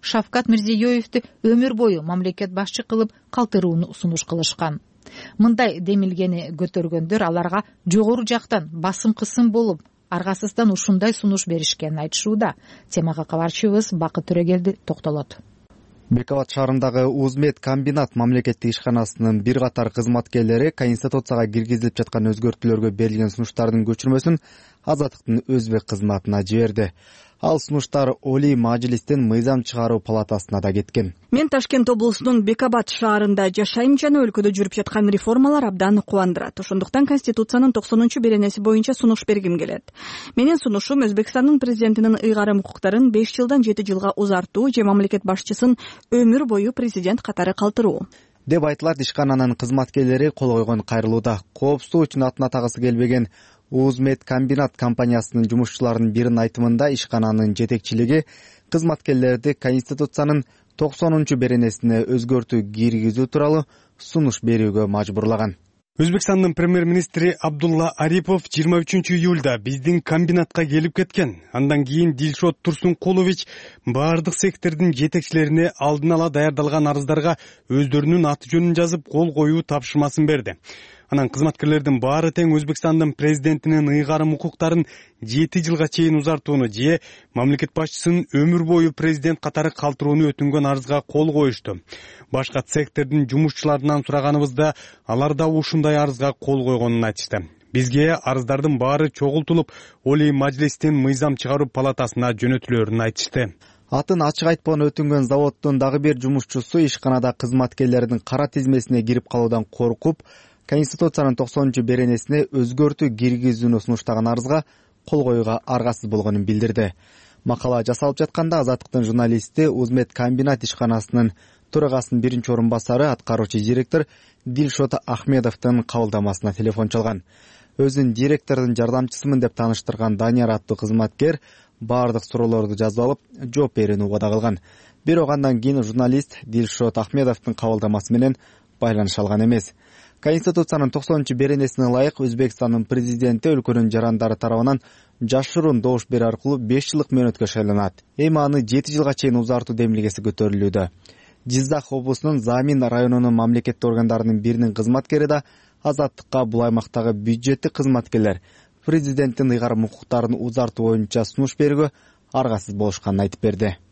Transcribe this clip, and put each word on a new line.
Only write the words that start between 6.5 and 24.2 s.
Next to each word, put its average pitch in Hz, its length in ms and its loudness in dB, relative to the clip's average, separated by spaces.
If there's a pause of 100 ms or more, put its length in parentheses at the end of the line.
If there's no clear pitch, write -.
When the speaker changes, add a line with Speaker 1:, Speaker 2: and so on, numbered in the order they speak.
Speaker 1:
көтөргөндөр 170 680 -2
аларга 175 400 -2 (220)
жогору 220 420 2
жактан 208 460 -2
басым 185 400 -2
кысым 233 400 2
болуп, 214 300 0 (260)
аргасыздан 190 640 -2
ушундай 196 400 0
сунуш 196 340 -2
беришкенин 156 520 -4
айтышууда. 208 560 -2 (340)
Темага 160 380 -2
кабарчыбыз 202 680 0
Бакыт 165 380 -4
Төрөгелди 180 560 0
токтолот. - 500 -6 (720)
Speaker 2:
Бекабат 123 420 -2
шаарындагы 131 560 0
Узмед 135 540 0
комбинат 139 560 -2
мамлекеттик 120 540 0
ишканасынын 113 720 -2
бир 123 180 0
катар 120 300 -2
кызматкерлери 117 800 0
Конституцияга 120 840 -2
киргизилип 113 460 -2
жаткан 110 340 0
өзгөртүүлөргө 113 580 0
берилген 107 400 0
сунуштардын 113 540 -2
көчүрмөсүн 131 540 0 (460)